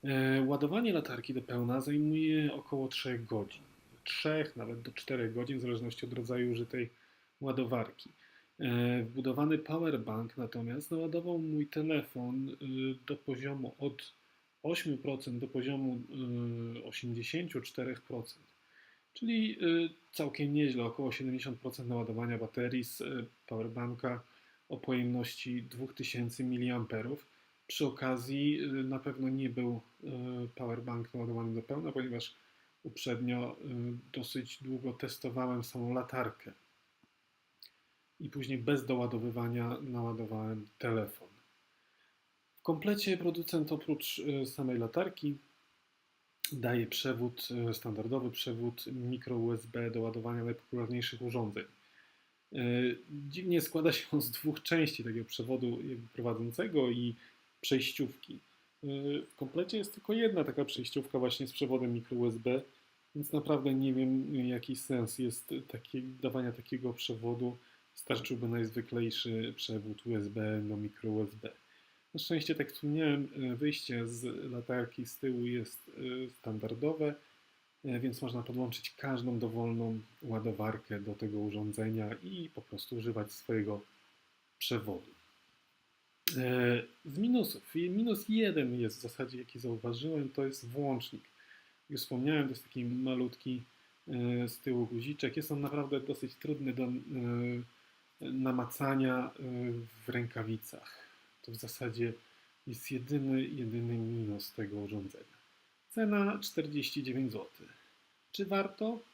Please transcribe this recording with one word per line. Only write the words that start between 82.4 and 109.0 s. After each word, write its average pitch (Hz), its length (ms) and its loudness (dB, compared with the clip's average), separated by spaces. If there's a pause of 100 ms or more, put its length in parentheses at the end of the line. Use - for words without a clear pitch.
po - 60 -10
prostu - 340 -8
używać 110 360 -2
swojego 104 500 0 (800)
przewodu. 101 480 -2 (1300)
E, 123 460 4 (220)
z 143 120 -6
minusów. 233 580 2
I 170 140 2
minus 208 400 2
jeden 160 500 4
jest 110 180 0
w - 40 -14
zasadzie, 123 360 -6
jaki 120 220 -12
zauważyłem, 123 720 -2
to 139 160 0
jest 135 240 -6
włącznik. 135 540 -2 (640)
Jak 143 100 -6
wspomniałem, 139 440 2
to 131 60 2
jest 123 140 -6
taki 123 220 -6
malutki, 123 800 0 (440)
e, 120 420 0
z - 100 -10
tyłu 123 260 2
guziczek. 123 520 -2
Jest 156 140 -2
on 143 100 0
naprawdę 143 380 0
dosyć 139 360 -4
trudny 139 380 -2
do, 127 100 0
e, 123 80 0 (1300)
namacania, 131 1040 2
e, 131 60 -8 (720)
w - 40 -6
rękawicach. 117 960 -4 (340)
To 120 100 -14
w 113 40 -10
zasadzie 117 580 -2 (540)
jest 120 240 -8
jedyny, 131 500 2
jedyny 117 560 -2
minus 113 540 -2
tego 104 260 -4
urządzenia. 101 600 -6 (520)
Cena 208 500 4
czterdzieści 147 640 0
dziewięć 127 280 0
złotych. - 420 -8 (580)
Czy 196 140 -2
warto? 196 540 2 (140)